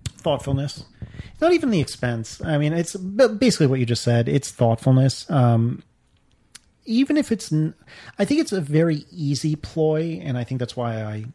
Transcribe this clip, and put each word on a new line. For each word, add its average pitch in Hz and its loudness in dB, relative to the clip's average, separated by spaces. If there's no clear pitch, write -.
Thoughtfulness. 139 -4
Not 339 4
even 320 2
the 180 2
expense. 120 -4
I 156 0
mean, 151 2
it's 170 -2
b-, 202 2
basically 208 2
what 131 2
you 120 2
just 117 -2
said. 120 2
It's 143 -2
thoughtfulness. 127 2
Um, 120 2
even 269 0
if 294 0
it's, - -4
n-, 156 0
I 202 2
think 294 2
it's - -2
a 190 -2
very 151 0
easy 151 -2
ploy, 160 -2
and 131 -4
I 120 -4
think 131 -6
that's 120 -6
why 117 -4
I 107 -8